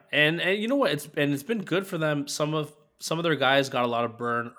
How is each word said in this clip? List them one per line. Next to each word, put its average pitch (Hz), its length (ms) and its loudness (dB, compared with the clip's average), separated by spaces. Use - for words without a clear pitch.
and, 151 300 2
and 185 200 0
you 214 60 -2
know 254 80 0
what? 269 160 2
It's, 151 260 -4
and 143 160 2
it's 143 120 -4
been 226 180 -4
good 190 240 -2
for 180 100 -8
them. 151 300 -2
Some 151 280 -4
of, 151 200 -4
some 165 220 -4
of - 20 -4
their 165 140 2
guys 135 320 4
got 123 160 0
a 123 40 2
lot 120 160 0
of 113 140 -6
burn 120 400 -4